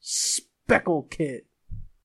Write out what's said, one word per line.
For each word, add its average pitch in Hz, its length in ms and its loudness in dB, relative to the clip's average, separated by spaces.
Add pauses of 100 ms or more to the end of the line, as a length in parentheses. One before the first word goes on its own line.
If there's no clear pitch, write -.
Speckle - 1080 0
Kit. 139 380 -4 (580)